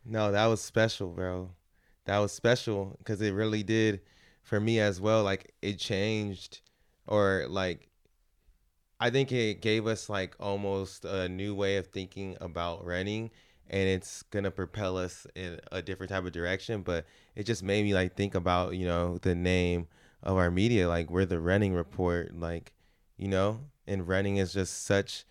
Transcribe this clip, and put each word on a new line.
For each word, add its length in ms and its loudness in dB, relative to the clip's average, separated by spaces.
No, 260 0
that 160 4
was 140 4
special, 520 2
bro. 400 -4
That 140 2
was 140 2
special 680 0
'cause 200 -4
it 100 2
really 300 0
did 380 2
for 180 -2
me 180 2
as 220 2
well. 220 4
Like, 400 -2
it 160 -4
changed, 840 -2
or, 420 2
like, 400 -4
I 80 4
think 240 2
it 300 0
gave 240 2
us, 240 -4
like, 280 -4
almost 680 -4
a 240 -2
new 240 -6
way 240 0
of 80 -4
thinking 560 -10
about 420 -6
running, 460 -4
and 180 2
it's 360 -2
gonna 260 -4
propel 480 -4
us 360 -6
in 260 -10
a 80 -4
different 300 -8
type 160 -2
of 60 -6
direction. 500 -4
But 240 -2
it 100 -8
just 180 -2
made 220 2
me, 100 2
like, 220 2
think 180 0
about, 420 0
you 80 -2
know, 320 0
the 180 2
name 520 2
of 140 0
our 140 4
media, 380 4
like, 220 0
we're 140 2
the 160 0
Running 320 4
Report, 640 -2
like, 360 -6
you 120 -6
know, 320 2
and 200 -4
running 300 0
is 160 0
just 320 -4
such 460 0